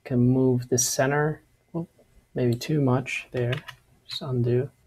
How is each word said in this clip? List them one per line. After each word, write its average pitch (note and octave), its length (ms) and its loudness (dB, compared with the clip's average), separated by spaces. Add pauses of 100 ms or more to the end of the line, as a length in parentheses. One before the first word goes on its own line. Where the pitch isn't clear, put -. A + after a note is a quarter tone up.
Can B2 160 0
move B2+ 500 4
the B2 80 2
center. D3 640 0 (340)
Oop, E3+ 140 -8 (460)
maybe B2 180 0
too D3+ 260 -2
much B2+ 520 0
there. B2 220 -2 (540)
Just - 140 -12
undo. B2 480 0 (180)